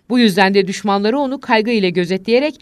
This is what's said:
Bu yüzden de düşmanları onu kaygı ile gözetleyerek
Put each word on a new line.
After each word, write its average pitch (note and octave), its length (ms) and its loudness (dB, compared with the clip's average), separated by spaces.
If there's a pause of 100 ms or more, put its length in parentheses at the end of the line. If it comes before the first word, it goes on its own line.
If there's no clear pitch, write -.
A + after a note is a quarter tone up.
Bu B3 100 0
yüzden G3 340 4
de G3 140 2
düşmanları G3+ 520 -2
onu C#4 200 -4
kaygı A3 320 -2
ile G3 180 0
gözetleyerek F#3+ 720 -2